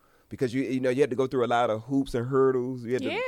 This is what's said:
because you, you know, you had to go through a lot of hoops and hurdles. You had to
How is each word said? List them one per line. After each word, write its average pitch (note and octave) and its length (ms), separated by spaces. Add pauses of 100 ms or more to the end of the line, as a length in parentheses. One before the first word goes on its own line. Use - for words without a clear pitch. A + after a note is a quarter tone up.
(280)
because A2 240
you, C3 100
you B2+ 160
know, B2+ 120
you B2+ 100
had D3+ 100
to B2 60
go C3 100
through B2+ 180
a A2+ 40
lot A#2+ 220
of A2 140
hoops C3+ 300
and A#2+ 140
hurdles. C3 560
You A#2 100
had B2+ 80
to E4 260